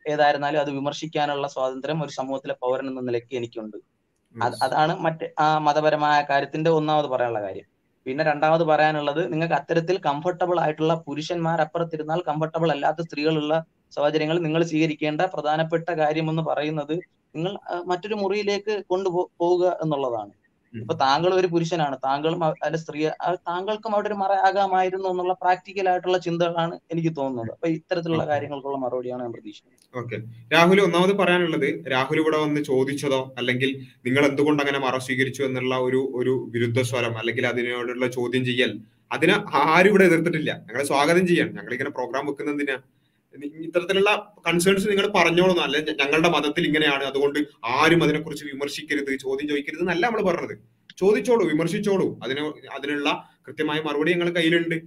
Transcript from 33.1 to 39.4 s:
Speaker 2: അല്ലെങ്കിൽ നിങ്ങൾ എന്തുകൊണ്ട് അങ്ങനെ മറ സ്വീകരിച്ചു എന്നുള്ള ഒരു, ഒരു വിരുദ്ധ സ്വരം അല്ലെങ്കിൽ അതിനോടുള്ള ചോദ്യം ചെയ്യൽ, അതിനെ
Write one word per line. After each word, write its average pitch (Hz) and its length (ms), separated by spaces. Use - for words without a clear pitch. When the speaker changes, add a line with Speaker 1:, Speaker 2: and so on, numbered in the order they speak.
Speaker 2:
അല്ലെങ്കിൽ 127 480
നിങ്ങൾ 135 200
എന്തുകൊണ്ട് 143 360
അങ്ങനെ 139 160
മറ 131 200
സ്വീകരിച്ചു 127 440
എന്നുള്ള 127 360
ഒരു, 131 360
ഒരു 123 360
വിരുദ്ധ 117 320
സ്വരം 120 360
അല്ലെങ്കിൽ 117 280
അതിനോടുള്ള 123 600
ചോദ്യം 127 380
ചെയ്യൽ, 120 360
അതിനെ 170 320